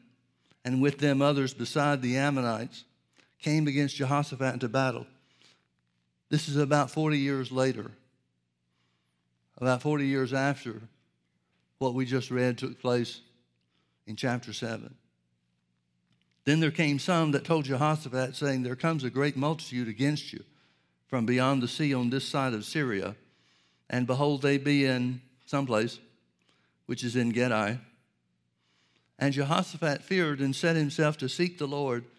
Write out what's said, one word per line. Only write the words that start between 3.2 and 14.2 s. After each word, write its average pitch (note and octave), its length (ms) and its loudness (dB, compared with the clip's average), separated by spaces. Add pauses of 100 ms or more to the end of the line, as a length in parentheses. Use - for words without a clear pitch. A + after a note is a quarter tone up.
came D3+ 280 2
against C#3+ 300 0
Jehoshaphat C3+ 560 0
into A#2+ 160 -2
battle." B2 360 0 (1200)
This D3+ 180 0
is C#3+ 80 -2
about C#3+ 340 4
forty D#3 300 0
years C3+ 320 0
later, B2+ 400 0 (1700)
about B2 240 2
forty D3+ 260 0
years C3+ 240 0
after C3 500 -2 (1000)
what C3 140 -2
we C3 120 -2
just B2 260 -2
read B2 260 2
took C3 220 -10
place B2 420 -2 (840)
in A2 100 -10
chapter A#2+ 380 -4